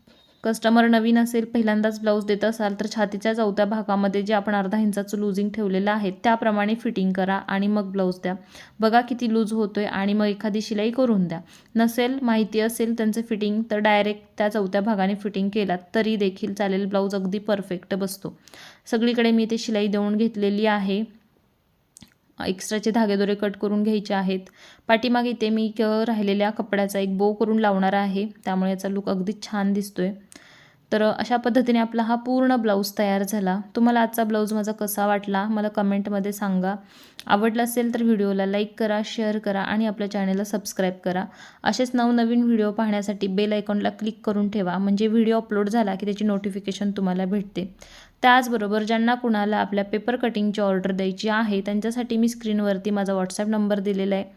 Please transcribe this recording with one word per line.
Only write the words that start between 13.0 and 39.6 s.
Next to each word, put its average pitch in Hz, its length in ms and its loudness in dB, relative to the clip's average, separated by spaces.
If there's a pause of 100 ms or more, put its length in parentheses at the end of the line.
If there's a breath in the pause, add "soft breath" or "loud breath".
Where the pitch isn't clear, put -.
फिटिंग, 214 500 -2
तर 208 60 0
डायरेक्ट 208 440 2 (160)
त्या 214 120 2
चौथ्या 202 320 0
भागाने 202 340 0
फिटिंग 196 380 -4
केलात 185 240 0 (180)
तरी 220 200 2
देखील 202 380 -2
चालेल, 196 320 0
ब्लाऊज 196 300 -2
अगदी 190 240 -2
परफेक्ट 196 560 -4
बसतो. 190 440 -6 (460 loud breath)
सगळीकडे 233 460 2
मी 226 120 4
इथे 226 140 -2
शिलाई 214 300 0
देऊन 208 280 0
घेतलेली 208 500 0
आहे. 208 540 -2 (1300)
एक्स्ट्राचे 208 440 -2
धागेदोरे 202 440 2
कट 202 220 -4
करून 208 260 0
घ्यायचे 214 300 0
आहेत. 190 260 0 (480 loud breath)
पाठीमागे 240 420 2
इथे 226 200 -2
मी 220 280 0
क-, 226 40 0
राहिलेल्या 214 680 2
कपड्याचा 202 500 -2
एक 190 180 0
बो 208 160 2
करून 220 260 2
लावणार 190 340 2
आहे, 202 340 0 (180)
त्यामुळे 190 260 0
याचा 190 180 -4
लूक 196 200 -4
अगदी 190 220 -2 (100)
छान 202 320 -2
दिसतोय. 196 380 -2 (800 loud breath)
तर 214 100 2
अशा 214 360 2
पद्धतीने 240 420 2
आपला 226 240 0
हा 226 120 2
पूर्ण 254 400 2
ब्लाऊज 208 440 0
तयार 202 240 2
झाला. 196 360 0 (160)
तुम्हाला 233 260 4
आजचा 226 220 0
ब्लाऊज 214 300 0
माझा 214 180 -2
कसा 208 360 -2
वाटला, 202 400 0
मला 214 200 0
कमेंटमध्ये 202 640 0
सांगा. 196 440 -2 (520 loud breath)
आवडला 220 360 2
असेल 240 300 -2
तर 240 100 -2
व्हिडिओला 202 420 2
लाईक 208 320 -2
करा, 214 280 0
शेअर 214 320 -2
करा 202 240 -4